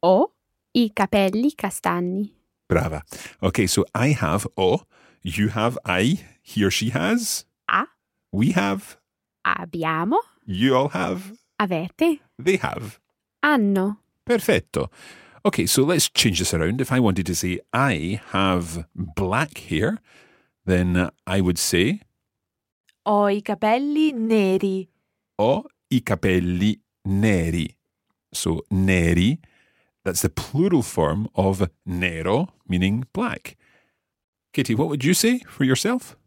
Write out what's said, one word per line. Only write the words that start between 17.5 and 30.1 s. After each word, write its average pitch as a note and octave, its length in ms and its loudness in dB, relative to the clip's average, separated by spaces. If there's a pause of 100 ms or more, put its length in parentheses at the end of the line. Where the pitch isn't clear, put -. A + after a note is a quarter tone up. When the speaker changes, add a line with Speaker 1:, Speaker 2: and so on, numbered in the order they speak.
Speaker 2:
"I A2 480 0 (120)
have F2 520 0 (120)
black F#2+ 640 -4 (120)
hair," G3 280 -2 (680)
then F2+ 420 2 (160)
I F#2+ 160 -2
would F2+ 180 2
say, A2 420 0 (1080)
Speaker 3:
Ho G#3 220 4
i G3+ 120 0
capelli C#4 720 0
neri. G3 760 0 (500)
Speaker 2:
"Ho B2+ 260 2 (280)
i B2+ 80 4
capelli F2+ 800 0 (240)
neri." F#2 720 0 (580)
So E2 280 -2 (100)
neri, F#2 680 2 (640)
that's F2 180 -4